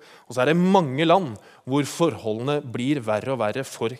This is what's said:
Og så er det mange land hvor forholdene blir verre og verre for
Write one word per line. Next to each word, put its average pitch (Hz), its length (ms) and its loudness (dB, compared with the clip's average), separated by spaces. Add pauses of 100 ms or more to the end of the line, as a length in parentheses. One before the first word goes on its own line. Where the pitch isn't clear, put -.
(280)
Og 120 80 -12
så 127 80 2
er 143 80 4
det 175 80 4
mange 170 460 4
land 165 300 2 (340)
hvor 139 160 2
forholdene 127 800 -2
blir 127 400 -2
verre 107 300 -2
og 117 80 -2
verre 107 240 -2
for 120 320 -6